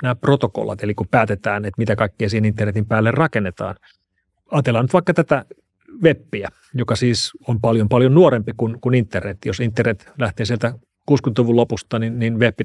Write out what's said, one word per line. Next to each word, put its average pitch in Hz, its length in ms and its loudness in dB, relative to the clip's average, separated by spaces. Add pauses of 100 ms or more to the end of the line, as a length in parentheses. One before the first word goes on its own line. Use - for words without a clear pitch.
nämä 123 120 -2
protokollat, 110 680 -2
eli 104 100 -2
kun 101 180 -6
päätetään, 104 540 0
että 101 160 -6
mitä 110 140 0
kaikkea 104 340 -2
siinä 107 180 0
internetin 104 380 -2
päälle 110 260 2
rakennetaan. 101 640 -4 (760)
Ajatellaan 127 340 0
nyt 127 80 0
vaikka 175 200 2
tätä 151 320 0 (580)
webbiä, 113 440 0 (260)
joka 123 220 -2
siis 120 360 -2 (160)
on 113 140 -2
paljon, 113 280 2
paljon 131 240 4
nuorempi 131 440 4
kuin, 117 240 -4
kuin 127 120 0
internet. 101 520 -2
Jos - 140 -4
internet 113 580 -2
lähtee 113 280 -2
sieltä 117 280 -2 (320)
kuusikymmentäluvun 123 500 2
lopusta, 117 440 0
niin, 113 200 -4
niin 113 200 -2
web 113 260 2